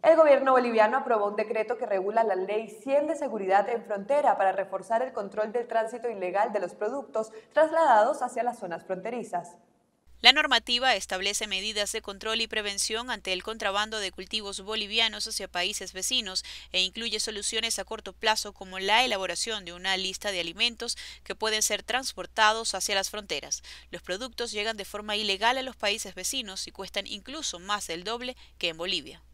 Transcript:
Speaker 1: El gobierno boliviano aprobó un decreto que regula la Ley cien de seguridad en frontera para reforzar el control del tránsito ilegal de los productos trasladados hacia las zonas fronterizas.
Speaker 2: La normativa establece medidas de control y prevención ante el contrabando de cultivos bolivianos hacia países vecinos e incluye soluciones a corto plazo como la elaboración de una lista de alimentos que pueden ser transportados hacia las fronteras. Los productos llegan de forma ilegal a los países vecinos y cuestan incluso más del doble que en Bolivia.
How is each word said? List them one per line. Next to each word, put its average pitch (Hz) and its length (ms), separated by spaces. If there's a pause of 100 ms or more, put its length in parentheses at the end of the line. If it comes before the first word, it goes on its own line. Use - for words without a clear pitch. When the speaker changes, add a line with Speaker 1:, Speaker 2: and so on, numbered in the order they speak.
Speaker 1:
El 320 140
gobierno 269 360
boliviano 240 460
aprobó 226 300
un 208 80
decreto 220 420
que 240 80
regula 208 360
la 202 140
Ley 208 320
cien 285 400
de 311 80
seguridad 208 520
en 233 160
frontera 202 540
para 190 140
reforzar 190 500
el 254 100
control 214 400
del 240 140
tránsito 220 420
ilegal 196 440
de 208 80
los 180 140
productos 220 580 (200)
trasladados 294 720
hacia 240 220
las 233 160
zonas 175 240
fronterizas. 190 720 (640)
Speaker 2:
La 240 120
normativa 254 600
establece 196 540
medidas 202 420
de 220 100
control 220 420
y 226 40
prevención 220 640
ante 196 220
el 180 100
contrabando 214 560
de 190 140
cultivos 202 480
bolivianos 214 680
hacia 208 220
países 185 440
vecinos 190 520 (260)
e 185 100
incluye 214 380
soluciones 220 640
a 185 40
corto 208 280
plazo 214 400
como 185 260
la 208 260
elaboración 196 600
de 170 80
una 185 240
lista 190 340
de 185 80
alimentos 226 580 (280)
que 196 100
pueden 214 260
ser 214 220
transportados 226 920
hacia 202 180
las 196 160
fronteras. 165 540 (260)
Los 175 120
productos 233 500
llegan 214 240
de 196 80
forma 208 320
ilegal 214 420
a 262 40
los 262 120
países 202 400
vecinos 196 540
y - 20
cuestan 196 380
incluso 208 500
más 196 300
del 170 160
doble 240 320 (220)
que 175 100
en 160 80
Bolivia. 165 580